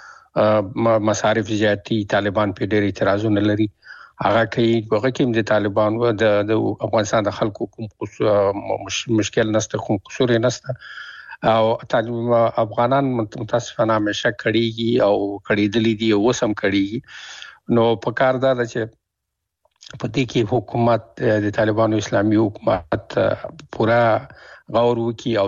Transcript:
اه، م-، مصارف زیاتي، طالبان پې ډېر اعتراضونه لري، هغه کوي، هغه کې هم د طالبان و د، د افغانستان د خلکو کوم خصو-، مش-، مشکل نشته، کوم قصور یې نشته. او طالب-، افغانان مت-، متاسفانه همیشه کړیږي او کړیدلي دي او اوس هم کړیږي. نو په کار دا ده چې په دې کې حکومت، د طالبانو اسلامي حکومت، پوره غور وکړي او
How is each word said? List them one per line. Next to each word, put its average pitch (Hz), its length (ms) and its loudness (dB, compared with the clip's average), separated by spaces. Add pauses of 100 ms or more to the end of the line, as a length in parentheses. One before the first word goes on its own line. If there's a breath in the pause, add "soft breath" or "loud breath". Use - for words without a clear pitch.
(360 loud breath)
اه، 107 240 4
م-، 113 380 0 (120)
مصارف 107 480 0
زیاتي، 104 460 0
طالبان 101 480 0
پې - 140 -8
ډېر 104 160 0
اعتراضونه 101 580 0 (120)
لري، 104 180 0 (540 loud breath)
هغه 110 200 2 (100)
کوي، 117 180 2 (200)
هغه 113 180 0
کې 123 140 -10
هم 123 80 0
د 110 180 0
طالبان 107 460 2
و 120 120 0 (140)
د، 104 260 4
د 110 100 2 (280)
افغانستان 110 400 0
د 104 100 -2
خلکو 110 300 -4
کوم - 260 -12
خصو-، 104 400 -2 (540)
مش-، - 220 -8 (100)
مشکل 110 340 0
نشته، 107 320 -2
کوم 101 240 -2
قصور 127 200 0
یې 190 180 4
نشته. - 280 -4 (800 loud breath)
او 113 260 2 (140)
طالب-، 117 420 0 (280)
افغانان 123 440 0 (120)
مت-، 110 240 -4
متاسفانه 113 560 0
همیشه 104 340 -2 (100)
کړیږي 113 640 0
او 101 80 4 (320)
کړیدلي 110 540 2
دي 113 160 2
او - 100 4
اوس 123 180 2
هم 107 80 0 (100)
کړیږي. 101 380 0 (760 loud breath)
نو 113 80 4 (220)
په 120 120 -2
کار 131 240 2
دا 131 160 4
ده 120 140 -2
چې 120 80 -4 (1200)
په - 80 -6
دې 117 220 -2
کې 117 220 0
حکومت، 117 540 0 (400)
د 101 140 -4
طالبانو 110 420 2
اسلامي 110 400 2
حکومت، 101 720 -2 (560)
پوره 117 300 2 (720 loud breath)
غور 117 240 2
وکړي 117 340 -4 (120)
او - 40 0